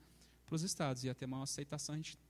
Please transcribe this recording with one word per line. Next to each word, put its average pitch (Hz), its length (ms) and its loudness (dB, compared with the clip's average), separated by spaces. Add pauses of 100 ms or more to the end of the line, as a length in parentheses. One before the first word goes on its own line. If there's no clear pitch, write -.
(440)
pros 160 180 2
estados. 135 400 2
Ia 127 120 2
ter 135 120 -4
maior 131 180 0
aceitação 147 500 -2
a - 20 2
gente - 220 -4 (120)